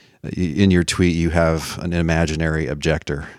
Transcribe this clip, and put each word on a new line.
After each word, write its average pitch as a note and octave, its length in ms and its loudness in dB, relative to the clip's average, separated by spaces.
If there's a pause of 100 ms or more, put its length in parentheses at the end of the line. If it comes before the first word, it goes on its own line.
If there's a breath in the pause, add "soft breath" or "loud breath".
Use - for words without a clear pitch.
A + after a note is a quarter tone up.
(220 soft breath)
Y-, F2 340 -4
in G2 140 4
your F2 140 4
tweet, F2 320 2
you E2+ 140 0
have E2 480 0
an F2 160 -4
imaginary D#2+ 720 0
objector D2 720 -4